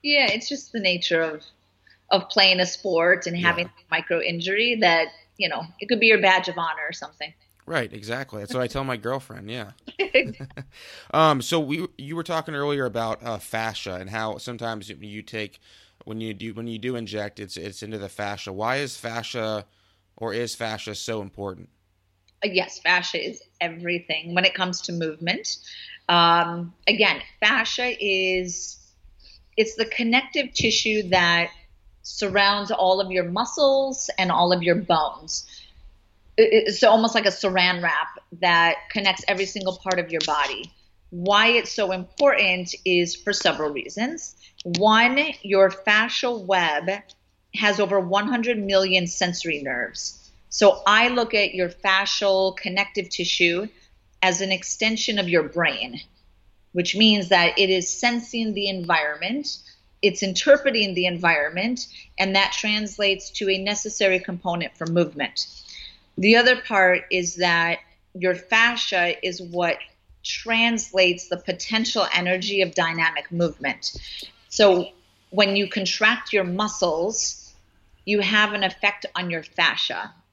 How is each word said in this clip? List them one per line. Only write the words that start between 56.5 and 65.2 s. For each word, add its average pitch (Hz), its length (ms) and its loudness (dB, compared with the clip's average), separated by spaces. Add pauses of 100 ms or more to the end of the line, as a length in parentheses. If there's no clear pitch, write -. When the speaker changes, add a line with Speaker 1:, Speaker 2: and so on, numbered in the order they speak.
Speaker 1:
which 180 240 -2
means 208 320 4
that 175 300 4
it 196 100 4
is 185 240 0
sensing 233 600 -2
the 202 140 -2
environment, 175 920 -4 (420)
it's 190 220 0
interpreting 226 720 2
the 180 120 0
environment, 170 840 0 (300)
and 190 180 0
that 196 160 2
translates 208 800 -2
to 196 200 -4
a 190 120 0
necessary 202 560 0
component 175 600 -4
for 160 80 -6
movement. 160 600 0 (720)